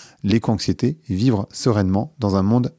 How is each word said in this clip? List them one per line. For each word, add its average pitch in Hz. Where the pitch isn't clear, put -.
L'éco-anxiété, 117
vivre 101
sereinement 104
dans 101
un 98
monde 120